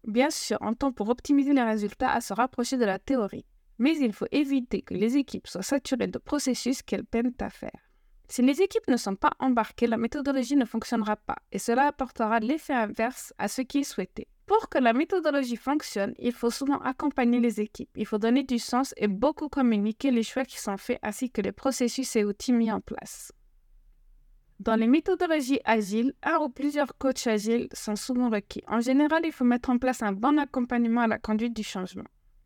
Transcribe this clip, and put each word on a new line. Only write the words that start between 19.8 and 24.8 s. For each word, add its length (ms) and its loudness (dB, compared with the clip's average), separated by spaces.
les 120 4
choix 220 -4
qui 140 -14
sont 180 -4
faits 260 -4
ainsi 280 -6
que 100 -4
les 120 -2
processus 640 -2
et 80 4
outils 280 -2
mis 180 2
en 120 -2
place. 500 -14
Dans 160 2
les 120 4